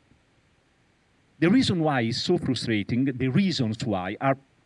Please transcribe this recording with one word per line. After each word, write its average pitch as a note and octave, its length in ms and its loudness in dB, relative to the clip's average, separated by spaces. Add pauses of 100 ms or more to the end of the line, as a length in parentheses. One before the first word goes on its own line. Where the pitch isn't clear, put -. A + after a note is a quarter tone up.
(1400)
The D#3 120 4
reason G#3+ 320 2
why D3 200 2
is A#2 220 -2
so F3 160 0
frustrating, A#2+ 680 -2
the C3 220 -2
reasons C3 580 0
why F#2+ 340 -4
are C3+ 180 0 (280)